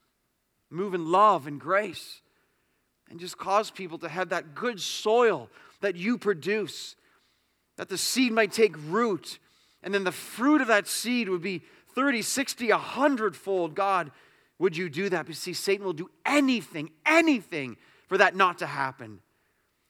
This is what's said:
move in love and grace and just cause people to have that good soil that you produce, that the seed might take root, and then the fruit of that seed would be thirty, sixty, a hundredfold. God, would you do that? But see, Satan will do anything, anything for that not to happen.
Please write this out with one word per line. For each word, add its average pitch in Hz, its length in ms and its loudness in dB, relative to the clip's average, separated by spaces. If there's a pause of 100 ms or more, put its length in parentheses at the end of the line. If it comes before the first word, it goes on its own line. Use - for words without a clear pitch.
(680)
move 180 240 -4
in 165 180 -2
love 185 360 6
and 147 120 -10
grace 175 640 -4 (880)
and - 100 -20
just 175 200 -14
cause 202 320 0
people 175 280 -12
to 160 120 -10
have 180 180 -4
that 165 260 -6
good 214 240 -4
soil 214 720 2 (320)
that 196 160 -2
you 202 220 0
produce, 185 760 -4 (840)
that 180 120 -10
the 196 80 -6
seed 247 360 2
might 220 200 2
take 214 220 2 (140)
root, 202 500 -2 (440)
and 196 120 -8
then 196 100 0
the 175 80 0
fruit 285 480 2
of 254 80 0
that 208 180 4
seed 233 440 -2
would 180 100 -2
be 180 220 -6 (320)
thirty, 254 260 2
sixty, 240 480 -4
a 196 80 6
hundredfold. 196 960 0
God, 185 360 0 (480)
would 170 180 0
you 175 140 -4
do 175 180 -4
that? 170 160 -2
But 147 120 -14
see, 180 180 -10
Satan 196 320 -2
will 185 80 -2
do 165 160 -12 (160)
anything, 240 640 0 (160)
anything 240 720 2 (280)
for 185 120 -2
that 185 180 6
not 185 220 4
to 175 80 -6
happen. 131 540 -6 (680)